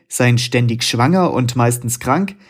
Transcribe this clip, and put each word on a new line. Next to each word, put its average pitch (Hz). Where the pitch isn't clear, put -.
seien 123
ständig 120
schwanger 165
und 123
meistens 120
krank, 165